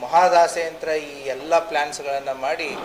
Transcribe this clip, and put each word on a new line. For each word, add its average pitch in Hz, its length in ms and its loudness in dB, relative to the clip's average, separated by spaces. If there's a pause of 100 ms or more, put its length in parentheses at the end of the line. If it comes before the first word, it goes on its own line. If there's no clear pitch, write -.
ಮಹದಾಸೆ 170 600 4
ಯಂತ್ರ 160 280 -6
ಈ 143 380 -4
ಎಲ್ಲ 143 320 0
ಪ್ಲ್ಯಾನ್ಸ್‌ಗಳನ್ನ 143 720 -4
ಮಾಡಿ 143 380 -4 (140)